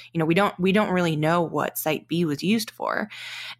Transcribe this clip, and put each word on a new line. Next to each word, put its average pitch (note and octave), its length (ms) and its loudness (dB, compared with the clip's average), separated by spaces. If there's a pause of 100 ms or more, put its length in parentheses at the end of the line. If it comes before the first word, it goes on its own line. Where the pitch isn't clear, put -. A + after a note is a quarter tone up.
(140)
You E3 60 -2
know, D#3 60 2
we E3 80 2
don't, G3 240 2
we F#3+ 140 2
don't G#3 180 2
really F3 280 0
know D#3+ 240 2
what - 360 -2
Site - 300 -4
B E3+ 160 0
was D3 180 -2
used G#3+ 300 0
for. - 380 -4 (500)